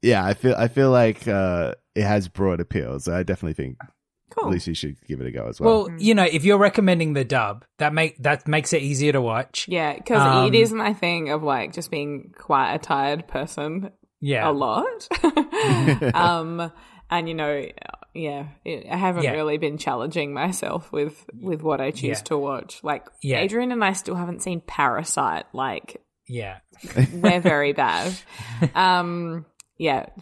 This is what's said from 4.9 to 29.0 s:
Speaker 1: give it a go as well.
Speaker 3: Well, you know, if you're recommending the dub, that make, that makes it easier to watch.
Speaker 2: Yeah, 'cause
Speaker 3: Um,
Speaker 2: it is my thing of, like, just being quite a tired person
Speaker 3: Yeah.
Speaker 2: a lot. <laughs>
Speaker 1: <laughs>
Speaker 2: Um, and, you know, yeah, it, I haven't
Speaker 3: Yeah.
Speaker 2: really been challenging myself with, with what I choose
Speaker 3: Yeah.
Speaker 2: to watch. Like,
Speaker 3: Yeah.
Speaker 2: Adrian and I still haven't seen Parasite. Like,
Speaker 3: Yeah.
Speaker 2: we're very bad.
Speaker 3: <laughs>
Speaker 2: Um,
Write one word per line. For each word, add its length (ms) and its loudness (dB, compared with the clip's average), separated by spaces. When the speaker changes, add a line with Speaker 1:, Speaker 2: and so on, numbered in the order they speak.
Speaker 1:
give 120 -8
it 80 -8
a 40 -8
go 180 -8
as 100 -12
well. 300 4
Speaker 3:
Well, 100 -12
you 160 4
know, 80 4
if 220 0
you're 120 6
recommending 560 4
the 120 0
dub, 400 -2
that 140 2
make, 300 0
that 240 0
makes 240 0
it 100 2
easier 300 2
to 100 4
watch. 460 -4
Speaker 2:
Yeah, 320 -2
'cause 220 4
Speaker 3:
Um, 260 6
Speaker 2:
it 80 4
is 160 8
my 220 -2
thing 380 -2
of, 120 -2
like, 300 0
just 180 -10
being 460 -6
quite 380 0
a 40 -4
tired 480 -2
person 640 -6
Speaker 3:
Yeah. 280 0
Speaker 2:
a 40 2
lot. 560 -2
<laughs> 0 -
Speaker 1:
<laughs> 920 2
Speaker 2:
Um, 580 0
and, 180 -2
you 60 -8
know, 320 -2
yeah, 340 -8
it, 260 -8
I 60 -4
haven't 280 0
Speaker 3:
Yeah. 100 2
Speaker 2:
really 240 -2
been 200 -4
challenging 560 -4
myself 600 -4
with, 400 -4
with 280 -6
what 200 -2
I 100 -2
choose 280 -4
Speaker 3:
Yeah. 60 -14
Speaker 2:
to 120 -2
watch. 460 -6
Like, 220 -4
Speaker 3:
Yeah. 180 0
Speaker 2:
Adrian 340 -2
and 100 0
I 80 2
still 240 -6
haven't 280 -6
seen 180 -4
Parasite. 880 -2
Like, 500 -8
Speaker 3:
Yeah. 340 -10
Speaker 2:
we're 280 4
very 320 2
bad. 400 0
Speaker 3:
<laughs> 300 -2
Speaker 2:
Um, 680 0